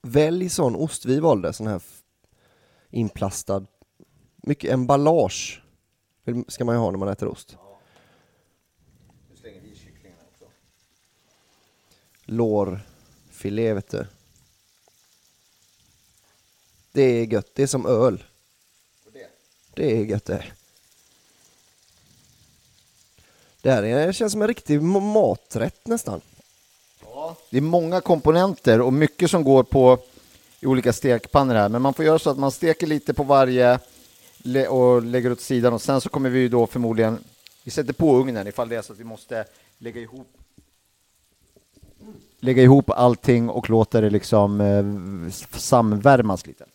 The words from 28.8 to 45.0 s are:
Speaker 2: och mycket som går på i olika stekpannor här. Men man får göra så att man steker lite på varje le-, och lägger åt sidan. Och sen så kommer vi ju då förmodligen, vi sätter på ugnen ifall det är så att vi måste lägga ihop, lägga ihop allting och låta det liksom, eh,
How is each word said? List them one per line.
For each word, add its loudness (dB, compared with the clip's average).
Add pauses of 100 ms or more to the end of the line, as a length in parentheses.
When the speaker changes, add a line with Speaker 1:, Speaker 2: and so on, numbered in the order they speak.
Speaker 2:
och 0
mycket 0
som 0
går 6
på 4 (640)
i -12
olika 0
stekpannor 0
här. 2
Men -2
man 0
får -4
göra 4
så -2
att -4
man -2
steker -2
lite -4
på -4
varje 4 (580)
le-, -2
och 4
lägger -2
åt -6
sidan. 0
Och -6
sen 0
så -10
kommer -2
vi 0
ju 2
då 2
förmodligen, -2 (400)
vi -14
sätter -6
på 4
ugnen -2
ifall -8
det -6
är -8
så -18
att -20
vi -20
måste -12 (320)
lägga -14
ihop, -20 (2000)
lägga 4
ihop 8
allting 0
och -8
låta 2
det 2
liksom, 0
eh, -2